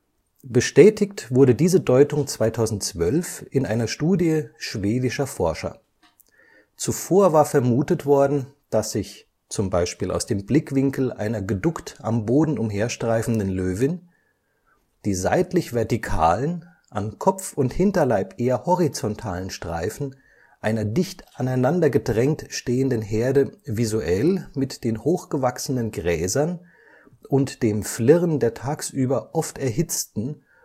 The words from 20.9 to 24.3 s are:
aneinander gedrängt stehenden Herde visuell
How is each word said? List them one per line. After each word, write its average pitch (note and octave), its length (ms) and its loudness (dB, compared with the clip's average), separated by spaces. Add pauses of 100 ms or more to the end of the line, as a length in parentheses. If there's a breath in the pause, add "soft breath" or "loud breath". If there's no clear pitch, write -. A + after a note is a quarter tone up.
aneinander C3 560 2
gedrängt C3 600 0
stehenden B2+ 520 -2
Herde A#2+ 640 0
visuell A2+ 880 0